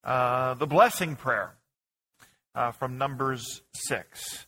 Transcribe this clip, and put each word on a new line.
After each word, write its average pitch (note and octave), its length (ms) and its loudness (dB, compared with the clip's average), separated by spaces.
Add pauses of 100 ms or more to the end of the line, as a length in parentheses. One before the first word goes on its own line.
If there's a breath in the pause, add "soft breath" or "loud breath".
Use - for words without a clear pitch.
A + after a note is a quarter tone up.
uh, B2+ 480 2
the C#3 140 -2
blessing E3 500 4
prayer, G#2+ 380 -2 (1000 soft breath)
uh, A#2+ 160 0
from B2+ 260 -6
Numbers C3+ 640 -2 (120)
six. - 760 -8